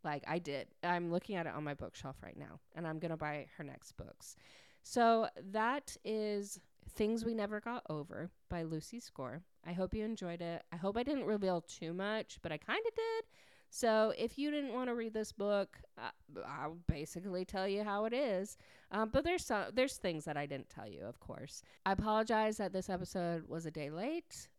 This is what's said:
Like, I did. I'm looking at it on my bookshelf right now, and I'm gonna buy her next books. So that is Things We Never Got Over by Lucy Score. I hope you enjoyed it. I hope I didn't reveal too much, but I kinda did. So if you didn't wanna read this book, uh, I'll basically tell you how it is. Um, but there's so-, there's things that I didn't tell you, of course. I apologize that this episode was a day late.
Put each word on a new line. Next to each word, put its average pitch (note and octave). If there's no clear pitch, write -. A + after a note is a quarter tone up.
Like, D3
I E3
did. C#3+
I'm F3
looking F#3
at E3
it G#2
on D3
my C#3+
bookshelf -
right -
now, D3
and E3+
I'm D#3+
gonna E3
buy D3+
her D#3+
next -
books. -
So A3+
that A#3
is G#3
Things A3
We A3+
Never G#3
Got A#3+
Over D#3
by E3+
Lucy D#3+
Score. C3+
I E3
hope F#3
you A3
enjoyed F#3
it. E3+
I -
hope G3
I B3
didn't C4+
reveal F#3
too E3
much, G#3
but E3
I D3+
kinda A4
did. A4+
So A3
if A#3
you C#4+
didn't C#4
wanna B3+
read A3+
this A3
book, G3+
uh, A#2
I'll D3
basically F3+
tell F#3+
you G3+
how G#3
it A3+
is. G#3
Um, A3
but C4+
there's F4
so-, G#3
there's B3+
things D#3+
that D3+
I C#3+
didn't C#3+
tell -
you, E2
of A#2+
course. -
I G3
apologize G#3+
that G3
this F#3+
episode E3+
was E3
a D#3
day D3+
late. A#3